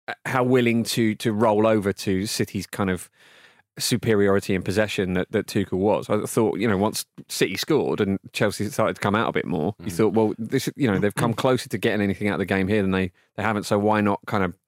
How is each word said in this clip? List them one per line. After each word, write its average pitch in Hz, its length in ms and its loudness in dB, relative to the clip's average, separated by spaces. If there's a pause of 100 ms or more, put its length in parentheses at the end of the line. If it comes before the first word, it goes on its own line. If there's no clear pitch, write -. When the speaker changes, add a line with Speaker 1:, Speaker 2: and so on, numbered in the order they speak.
(260)
Speaker 1:
how 127 180 0
willing 120 400 4
to, 110 300 0
to 113 180 -2
roll 107 340 4
over 104 280 2
to 95 320 -2
City's 104 400 -4
kind 95 240 -2
of - 180 -4 (720)
superiority 101 760 2
in 92 80 0
possession 98 520 -2
that, 90 180 -2
that 101 140 -2
Tuchel - 320 -4
was. 95 300 0
I 107 180 0
thought, 110 320 0
you 110 100 0
know, 101 100 2
once - 260 -2 (240)
City 95 280 -2
scored 92 440 0
and 98 180 0 (140)
Chelsea 104 360 -2
started 95 280 -2
to - 60 -14
come 101 120 2
out 110 140 0
a - 40 -4
bit - 140 -2
more, 85 340 -2
you 87 60 -12
Speaker 2:
Mm. 90 60 -6
Speaker 1:
thought, 98 220 2
"Well, 107 240 2
this, 113 380 -4
you 139 140 0
know, 95 80 2
they've 101 160 0
come 117 200 0
Speaker 2:
<clears throat> - 100 -10
Speaker 1:
closer 127 260 2
to 113 80 -4
getting 107 240 0
anything 101 260 -2
out 98 60 0
of 76 60 -2
the 95 60 -2
game 95 220 0
here 104 140 2
than 95 100 0
they, 95 200 0 (240)
they 107 60 -4
haven't, 104 220 -2
so 107 140 2
why 104 220 2
not 101 260 2
kind 101 180 0
of 87 100 -4 (140)